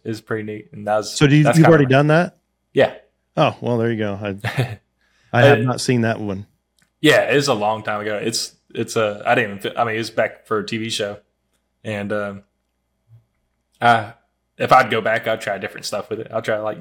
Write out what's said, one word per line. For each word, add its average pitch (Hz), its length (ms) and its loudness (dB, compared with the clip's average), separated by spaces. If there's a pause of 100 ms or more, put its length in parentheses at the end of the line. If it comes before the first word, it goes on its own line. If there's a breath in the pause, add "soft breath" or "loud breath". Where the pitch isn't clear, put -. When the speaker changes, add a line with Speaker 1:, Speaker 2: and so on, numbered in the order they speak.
Speaker 1:
it's 110 160 -8
pretty 110 240 -6
neat. 107 280 -12
And 104 160 -12
that 104 80 0
was, 104 180 -4
Speaker 2:
So 156 120 4
do 139 100 6
you, 151 80 6
Speaker 1:
that's 151 140 2
Speaker 2:
you've 160 60 8
Speaker 1:
kinda - 60 6
Speaker 2:
already 151 140 6
Speaker 1:
like 127 60 0
Speaker 2:
done 139 180 4
that? 160 300 0 (340)
Speaker 1:
Yeah. 127 220 2 (420)
Speaker 2:
Oh, 135 240 0
well, 120 180 -2
there 113 140 0
you 110 60 -6
go. 104 160 -4
I, 104 640 -6 (520)
Speaker 1:
<laughs> - 0 -
Speaker 2:
I 120 120 4
have 139 140 8
Speaker 1:
Uh, 113 40 0
Speaker 2:
not 123 180 -2
seen 123 220 0
that 113 180 0
one. 101 260 -8 (540)
Speaker 1:
Yeah, 151 220 4
it's 143 260 0
a 135 60 2
long 107 300 -4
time 107 160 -6
ago. 107 160 -6
It's, 110 380 -6 (180)
it's - 240 -6
a, 104 300 -2
I 120 80 4
didn't 104 240 -2
even, 95 40 -18 (120)
fi-, 127 60 -4
I 120 40 2
mean, 110 120 -4
it's 113 140 -6
back - 360 -4
for 110 120 -2
a 98 80 -6
T 117 120 -6
V 113 120 -6
show. 104 280 -6 (640)
And, 104 280 -6
um, 101 300 -8 (1400)
I, 117 340 2 (420)
if 123 160 2
I'd 127 180 6
go 113 100 0
back, 113 260 -2
I'd 110 140 -2
try 101 180 -6
different - 280 -10
stuff 101 220 -8
with 107 120 -6
it. - 120 -12
I'll 113 100 -4
try, 110 160 -2
like, 107 220 -6